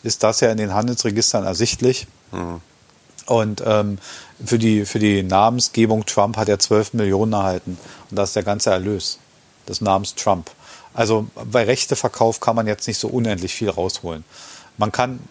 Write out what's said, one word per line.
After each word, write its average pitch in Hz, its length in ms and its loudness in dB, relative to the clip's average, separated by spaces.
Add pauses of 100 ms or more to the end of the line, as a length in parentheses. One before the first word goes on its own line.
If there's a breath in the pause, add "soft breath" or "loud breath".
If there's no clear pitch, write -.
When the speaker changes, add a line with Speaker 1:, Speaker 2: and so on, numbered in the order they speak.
Speaker 1:
ist - 180 -4
das 110 200 4
ja 117 100 4
in 110 60 0
den 104 180 -2
Handelsregistern 113 680 0
ersichtlich. 117 600 0 (260)
Speaker 2:
Hm. 87 300 -8 (640)
Speaker 1:
Und, 107 400 0
ähm, 104 320 2 (480 loud breath)
für 117 140 2
die, 107 260 2
für - 140 -4
die 101 240 4
Namensgebung 110 840 2
Trump 107 320 0
hat 107 120 0
er 101 100 2
zwölf 107 340 2
Millionen 107 400 2
erhalten. 92 460 -2 (320 loud breath)
Und 98 80 -8
das 98 100 0
ist - 60 -4
der 104 80 0
ganze 101 260 -2
Erlös 95 480 -2 (500)
des - 140 -6
Namens 101 320 0
Trump. 90 380 -2 (420 loud breath)
Also 110 320 0 (260)
bei 120 120 4
Rechteverkauf 117 800 0
kann 113 140 2
man 113 120 0
jetzt 107 200 -4
nicht - 120 -4
so 110 80 -4
unendlich 107 480 -2
viel 107 140 -2
rausholen. 85 540 -4 (540 loud breath)
Man 104 140 0
kann 127 280 -2 (120)